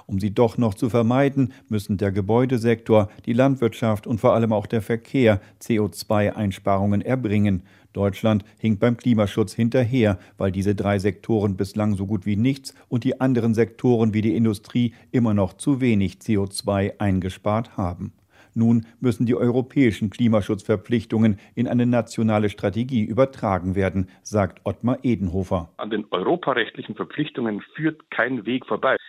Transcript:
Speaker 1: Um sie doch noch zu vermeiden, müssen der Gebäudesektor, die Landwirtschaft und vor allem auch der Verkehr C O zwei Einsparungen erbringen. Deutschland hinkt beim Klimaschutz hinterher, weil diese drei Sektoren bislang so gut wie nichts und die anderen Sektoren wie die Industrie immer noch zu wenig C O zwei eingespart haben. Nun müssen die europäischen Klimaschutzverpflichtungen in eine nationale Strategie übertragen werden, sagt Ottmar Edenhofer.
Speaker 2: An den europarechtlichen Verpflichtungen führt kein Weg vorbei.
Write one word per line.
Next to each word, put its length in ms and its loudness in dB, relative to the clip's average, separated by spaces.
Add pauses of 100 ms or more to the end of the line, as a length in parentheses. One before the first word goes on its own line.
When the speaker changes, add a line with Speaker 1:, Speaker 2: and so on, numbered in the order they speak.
Speaker 1:
Um 120 -4
sie 140 -4
doch 240 2
noch 160 0
zu 160 -2
vermeiden, 640 2 (160)
müssen 280 -4
der 140 0
Gebäudesektor, 1000 2 (160)
die 60 -4
Landwirtschaft 720 0
und 140 -4
vor 140 4
allem 180 2
auch 160 0
der 140 -2
Verkehr 580 2 (200)
C 200 -2
O 80 0
zwei 480 -2
Einsparungen 640 0
erbringen. 640 0 (300)
Deutschland 500 0 (160)
hinkt 220 0
beim 160 2
Klimaschutz 560 0
hinterher, 680 2 (180)
weil 140 -2
diese 240 -2
drei 240 0
Sektoren 560 -2
bislang 400 -2
so 100 -4
gut 200 -4
wie 100 -2
nichts 400 -2 (140)
und 140 -4
die 180 -2
anderen 320 0
Sektoren 600 2
wie 80 0
die 140 0
Industrie 580 0 (180)
immer 220 2
noch 200 0
zu 260 -2
wenig 400 0
C 180 -2
O 80 0
zwei 540 -2
eingespart 800 -2
haben. 360 -6 (420)
Nun 300 2 (140)
müssen 260 0
die 80 2
europäischen 800 0
Klimaschutzverpflichtungen 1300 0 (160)
in 120 0
eine 200 0
nationale 640 0
Strategie 540 -2
übertragen 720 0
werden, 360 -2 (120)
sagt 420 -4
Ottmar 380 -2
Edenhofer. 760 -2
Speaker 2:
An 120 -10
den 220 -4
europarechtlichen 800 -2
Verpflichtungen 720 -6 (120)
führt 360 -6
kein 340 -2
Weg 220 -6
vorbei. 280 -2 (140)